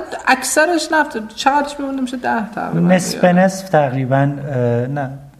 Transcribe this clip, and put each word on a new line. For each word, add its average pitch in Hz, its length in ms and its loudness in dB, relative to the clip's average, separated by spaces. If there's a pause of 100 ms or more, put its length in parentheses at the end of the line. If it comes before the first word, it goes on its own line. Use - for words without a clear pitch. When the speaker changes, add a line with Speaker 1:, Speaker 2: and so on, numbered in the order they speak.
(280)
Speaker 1:
اکثرش 311 640 2
نفته. 294 280 0 (160)
چقدرش 285 440 0
می‌مونه؟ 269 220 -6
می‌شه 254 160 -4
ده 240 380 -4
تقریباً 170 320 0
Speaker 2:
نصف 180 280 2
Speaker 1:
دیگه. 180 180 4
Speaker 2:
نصف 190 360 2
تقریباً، 135 460 2
اه، 139 420 0 (300)
نه، 143 220 -4 (300)